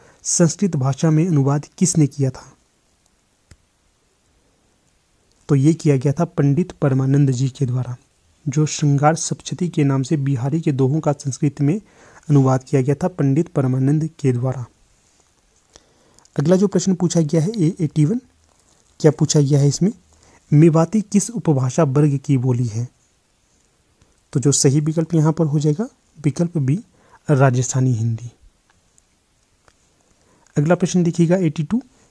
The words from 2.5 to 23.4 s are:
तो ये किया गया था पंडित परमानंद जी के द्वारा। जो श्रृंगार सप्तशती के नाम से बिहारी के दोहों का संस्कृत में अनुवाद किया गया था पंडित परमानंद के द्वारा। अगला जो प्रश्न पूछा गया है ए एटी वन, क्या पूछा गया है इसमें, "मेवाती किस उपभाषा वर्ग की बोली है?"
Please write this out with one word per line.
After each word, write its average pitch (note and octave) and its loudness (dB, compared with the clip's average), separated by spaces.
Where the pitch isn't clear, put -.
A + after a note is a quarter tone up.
तो D#3 4
ये C#3+ 2
किया D3 0
गया C3+ 0
था E3+ -2
पंडित D#3 -2
परमानंद C3+ 0
जी C3 -2
के C3 -4
द्वारा। B2 -6
जो D3+ 0
श्रृंगार D3 2
सप्तशती - -8
के D3+ -2
नाम C3+ 0
से D#3 -2
बिहारी C#3 -2
के D#3+ -2
दोहों C3+ 0
का D3 -2
संस्कृत C#3 -4
में D3 0
अनुवाद C3 2
किया C#3 -2
गया C#3+ 0
था C#3+ -4
पंडित C#3+ 0
परमानंद C3+ 0
के C3 0
द्वारा। B2 -4
अगला D#3 2
जो G3 2
प्रश्न F#3+ 0
पूछा E3+ -2
गया D#3+ 0
है E3+ -2
ए G3+ -2
एटी D3+ 0
वन, A3 -2
क्या D#3 6
पूछा D3+ 0
गया C#3+ 2
है C#3+ 4
इसमें, F3 0
"मेवाती E3 4
किस G3 -2
उपभाषा D#3 0
वर्ग C#3 2
की C#3+ 0
बोली B2 0
है?" A2+ -8